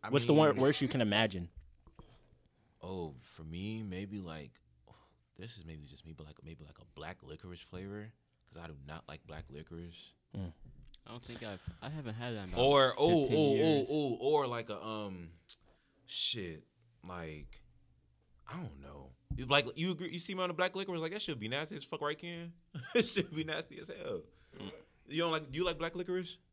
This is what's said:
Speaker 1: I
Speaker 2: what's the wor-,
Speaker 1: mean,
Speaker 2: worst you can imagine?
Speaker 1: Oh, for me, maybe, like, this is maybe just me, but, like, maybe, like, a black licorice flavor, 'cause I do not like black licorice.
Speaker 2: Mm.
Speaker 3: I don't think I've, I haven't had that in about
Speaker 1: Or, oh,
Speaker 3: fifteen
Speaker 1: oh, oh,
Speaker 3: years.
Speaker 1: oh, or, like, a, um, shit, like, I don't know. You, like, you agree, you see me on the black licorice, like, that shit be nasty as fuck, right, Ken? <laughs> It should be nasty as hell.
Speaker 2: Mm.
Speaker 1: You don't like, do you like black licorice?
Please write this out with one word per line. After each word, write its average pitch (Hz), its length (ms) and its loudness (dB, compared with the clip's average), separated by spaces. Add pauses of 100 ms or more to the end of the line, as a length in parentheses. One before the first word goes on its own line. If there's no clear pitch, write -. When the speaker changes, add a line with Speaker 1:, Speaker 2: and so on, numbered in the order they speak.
Speaker 1:
I 101 60 -8
Speaker 2:
what's 127 160 6
the 147 80 8
wor-, 151 200 10
Speaker 1:
mean, 127 80 2
Speaker 2:
worst 139 200 6
you 135 60 2
can 127 140 2
imagine? 101 480 4 (1300)
Speaker 1:
Oh, 87 400 -6
for - 220 -18
me, 95 380 -6
maybe, 98 380 -6
like, 78 320 -10 (880)
this 107 180 -14
is 85 80 -16
maybe 78 240 -12
just 67 160 -20
me, 80 100 -16
but, 76 120 -16
like, 76 160 -18
maybe, 76 220 -16
like, 71 140 -20
a - 60 -20 (100)
black 80 280 -10
licorice 85 380 -14
flavor, 101 500 -12 (400)
'cause 85 100 -16
I 82 60 -12
do 78 80 -12 (100)
not 80 220 -12
like 78 180 -14
black 76 240 -12
licorice. 85 640 -14 (240)
Speaker 2:
Mm. 92 140 -6 (560)
Speaker 3:
I 160 40 -16
don't 120 120 -14
think 233 200 -12
I've, 104 180 -10 (200)
I - 80 -8
haven't 139 260 -6
had 120 200 -6
that 104 80 -6
in 92 60 -10
about 92 120 -2
Speaker 1:
Or, 135 360 8
oh, 160 240 6
Speaker 3:
fifteen 135 180 4
Speaker 1:
oh, 147 120 8
oh, 139 40 6
Speaker 3:
years. 147 340 6
Speaker 1:
oh, 143 260 2
or, 143 320 4
like, 117 220 -4
a, 101 140 -6
um, 98 460 -6 (760)
shit, 85 600 -4 (420)
like, 82 540 -10 (840)
I 156 100 -12
don't 85 240 -10
know. 69 300 -16 (240)
You, 127 100 -6
like, 139 200 6 (100)
you 175 160 0
agree, 170 200 -4
you 175 80 -8
see 185 160 -6
me 185 80 -2
on 180 60 0
the 175 40 -2
black 185 220 2
licorice, 190 260 -4
like, 160 120 -4
that 208 80 -6
shit 151 180 -4
be 107 80 -6
nasty 147 300 -4
as 139 80 -10
fuck, - 160 -8
right, 151 180 -2
Ken? 170 320 -10 (220)
<laughs> - 220 -6
It 240 120 6
should - 260 -2
be 151 120 -2
nasty 156 340 -6
as - 80 -14
hell. 123 360 -6 (360)
Speaker 2:
Mm. 95 120 -10 (360)
Speaker 1:
You 147 160 -4
don't 170 80 2
like, 156 200 -2
do 135 60 -6
you 180 80 0
like 165 120 0
black 170 180 -4
licorice? 180 420 -4 (140)